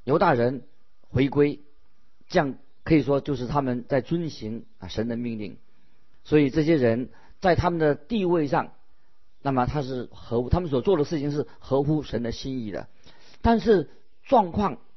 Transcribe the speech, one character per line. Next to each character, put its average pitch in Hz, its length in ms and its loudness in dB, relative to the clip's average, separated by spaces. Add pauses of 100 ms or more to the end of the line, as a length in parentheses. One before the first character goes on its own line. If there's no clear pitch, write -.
犹 143 160 4
大 175 140 6
人 123 300 2 (460)
回 135 180 4
归， 147 340 2 (640)
这 180 120 2
样 135 160 2 (280)
可 160 120 6
以 143 80 6
说 139 160 2
就 143 160 -2
是 123 100 -4
他 139 160 0
们 123 280 -2
在 139 100 2
遵 165 300 -2
行 110 360 -10 (120)
啊 90 100 -12
神 110 200 -4
的 117 100 -4
命 117 200 -6
令。 104 200 -10 (640)
所 151 160 4
以 143 100 6
这 151 140 2
些 160 140 4
人 120 320 2 (300)
在 180 160 4
他 175 140 4
们 170 100 0
的 151 160 4
地 214 280 -2
位 170 240 2
上， 135 240 0 (720)
那 139 100 0
么 127 140 2
他 143 160 0
是 127 320 -6
合 - 280 -2
乎， 123 80 -6
他 175 100 4
们 175 100 -4
所 127 120 0
做 190 160 4
的 147 60 2
事 151 160 -2
情 143 120 -2
是 143 140 -2 (140)
合 139 240 0
乎 147 200 0
神 117 200 -4
的 117 80 -4
心 131 280 -8
意 107 120 -6
的。 64 160 -8 (540)
但 233 180 4
是 180 300 4 (340)
状 214 280 4
况， 190 260 0 (200)